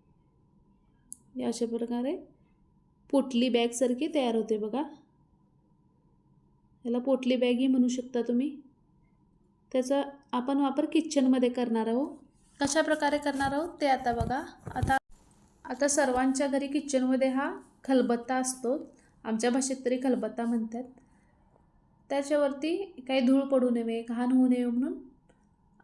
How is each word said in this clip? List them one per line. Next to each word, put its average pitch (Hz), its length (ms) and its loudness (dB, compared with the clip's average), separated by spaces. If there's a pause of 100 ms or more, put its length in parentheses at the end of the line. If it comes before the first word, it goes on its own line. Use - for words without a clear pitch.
(1300)
हे 254 100 -8
अशा 233 220 -4
प्रकारे 240 520 -4 (920)
पोटली 254 380 2
बॅगसारखी 247 680 0
तयार 254 200 0
होते 214 240 0
बघा. 208 240 -4 (2000)
याला 240 120 0
पोटली 254 380 2
बॅगही 247 300 2
म्हणू 254 220 4
शकता 240 340 -4
तुम्ही. 247 380 -2 (1120)
त्याचा 262 300 2 (300)
आपण 247 240 -2
वापर 277 280 0
किचनमध्ये 262 640 2
करणार 233 380 0
आहोत. 247 300 -2 (440)
कशा 285 220 2
प्रकारे 302 360 0
करणार 277 340 -2
आहोत 320 280 -4
ते 294 80 2
आता - 240 2
बघा. 233 300 -2 (240)
आता, 254 300 0 (680)
आता 277 240 -2
सर्वांच्या 269 580 2
घरी 277 200 0
किचनमध्ये 262 600 0
हा 277 320 -2 (240)
खलबत्ता 240 500 2
असतो, 262 560 -4 (340)
आमच्या 226 260 0
भाषेत 262 340 0
तरी 254 180 0
खलबत्ता 233 420 -2
म्हणतात. 233 400 -4 (1200)
त्याच्यावरती 294 840 0 (140)
काही 269 120 2
धूळ 262 200 6
पडू 262 300 2
नये, 226 320 -2
घाण 240 300 -2
होऊ 254 160 6
नये 247 180 2
म्हणून 254 320 -2 (840)